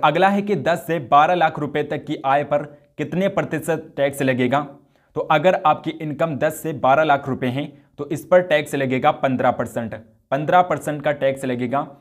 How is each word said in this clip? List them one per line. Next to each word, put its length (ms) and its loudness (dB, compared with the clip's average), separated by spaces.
अगला 240 4
है 140 2
कि 140 0
दस 300 -2
से 120 -2
बारह 260 6
लाख 240 0
रुपए 260 -2
तक 200 -6
की 120 -6
आय 180 2
पर 180 0
कितने 320 -2
प्रतिशत 680 -4
टैक्स 260 0
लगेगा? 380 2
तो 60 -2
अगर 340 4
आपकी 360 0
इनकम 440 -4
दस 200 -2
से 180 -6
बारह 300 2
लाख 240 2
रुपए 200 -2
हैं 180 -4
तो 100 -10
इस 160 -6
पर 180 4
टैक्स 320 -2
लगेगा 380 0
पन्द्रह 400 0
परसेंट, 420 -6
पन्द्रह 320 2
परसेंट 400 -4
का 120 0
टैक्स 300 -2
लगेगा 420 -4